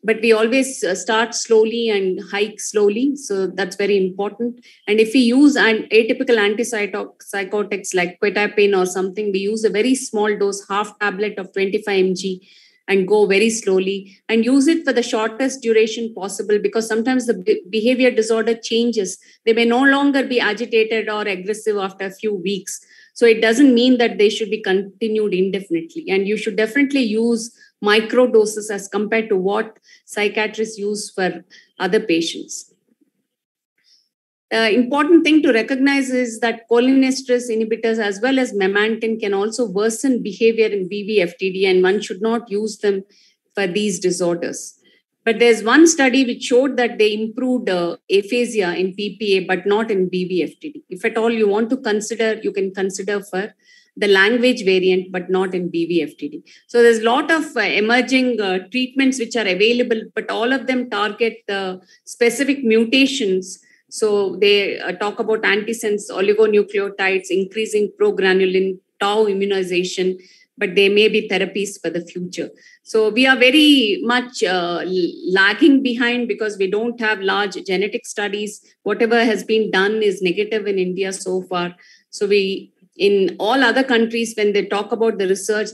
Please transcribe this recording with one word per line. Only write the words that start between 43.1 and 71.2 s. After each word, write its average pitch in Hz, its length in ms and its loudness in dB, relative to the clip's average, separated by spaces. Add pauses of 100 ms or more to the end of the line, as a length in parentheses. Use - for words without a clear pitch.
for 196 120 0
these 190 340 -2
disorders. 175 760 -4 (500)
But 220 140 0
there's 233 240 4
one 269 240 6
study 269 380 4
which 233 180 -6
showed 262 360 2
that 233 200 -2
they 214 140 4
improved, 220 560 -4
uh, 175 300 -2 (120)
aphasia 202 640 0
in 185 200 -2
P 208 260 -8
P 202 160 0
A, 185 80 0
but 180 220 -4
not 220 240 0
in 185 180 0
B 180 160 -2
V 175 180 -2
F - 160 -8
T 151 120 -14
D. - 180 -18
If 180 160 -14
at 226 120 -2
all 233 140 0
you 226 160 2
want 220 240 0
to 262 60 0
consider, 220 640 -4
you 202 80 -2
can 190 240 -4
consider 196 480 -4
for 196 320 -8 (440)
the 202 80 0
language 214 580 4
variant, 185 460 2
but 180 180 -8
not 185 260 -2
in 180 140 -4
B 165 160 -4
V 170 200 -2
F 147 120 -14
T 147 120 -10
D. - 140 -14 (260)
So 240 140 2
there's 233 180 6
a 214 40 -6
lot 254 260 0
of, 311 240 0
uh, 233 60 -2
emerging, 240 800 0
uh, 185 200 -2 (100)
treatments 254 480 0
which 233 180 -6
are 214 100 -2
available, 220 540 2 (140)
but - 160 -8
all 220 240 -2
of 247 140 -6
them 254 200 -2
target 214 580 -4
the 190 360 -6 (220)
specific 262 600 0
mutations. 226 960 2 (320)
So 202 460 -2
they, 202 420 2
uh, 180 140 -6
talk 202 260 -6
about 220 240 -2
antisense 208 680 -2
oligonucleotides, 196 1200 0
increasing 202 600 -2 (100)
progranulin, 190 800 2 (220)
tau 208 260 0
immunization, 185 920 -2 (400)
but 190 160 -4
they 196 140 4
may 208 200 4
be 208 200 -2